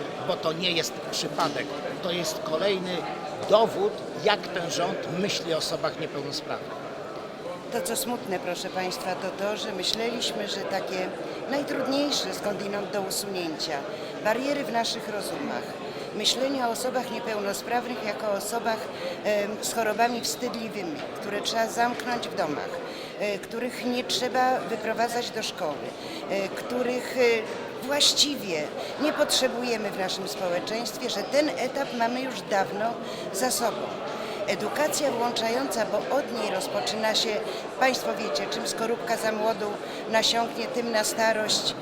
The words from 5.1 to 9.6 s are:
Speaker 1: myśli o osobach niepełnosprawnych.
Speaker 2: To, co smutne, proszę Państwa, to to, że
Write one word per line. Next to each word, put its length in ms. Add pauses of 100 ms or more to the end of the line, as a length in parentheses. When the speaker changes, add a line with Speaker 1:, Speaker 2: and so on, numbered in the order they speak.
Speaker 1:
myśli 340
o 40
osobach 420
niepełnosprawnych. 800 (960)
Speaker 2:
To, 100
co 140
smutne, 440
proszę 300
Państwa, 460
to 280
to, 140
że 140